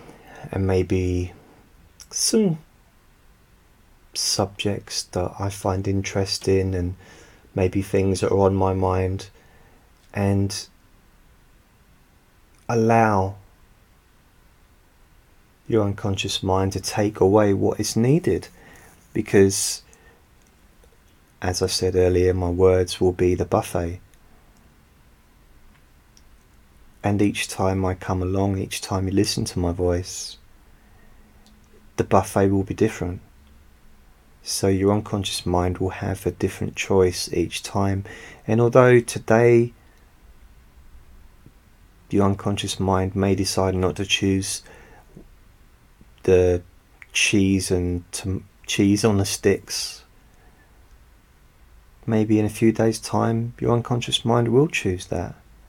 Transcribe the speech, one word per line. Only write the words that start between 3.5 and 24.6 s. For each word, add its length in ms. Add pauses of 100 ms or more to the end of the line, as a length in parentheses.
subjects 880
that 380
I 80
find 400
interesting 880
and 180 (640)
maybe 260
things 380
that 100
are 80
on 160
my 180
mind, 580 (840)
and 540 (2000)
allow 680 (2250)
your 160
unconscious 580
mind 340
to 60
take 380
away 340
what 280
is 160
needed, 500 (640)
because, 720 (1600)
as 200
I 60
said 300
earlier, 360
my 160
words 520
will 120
be 220
the 100
buffet. 560 (3000)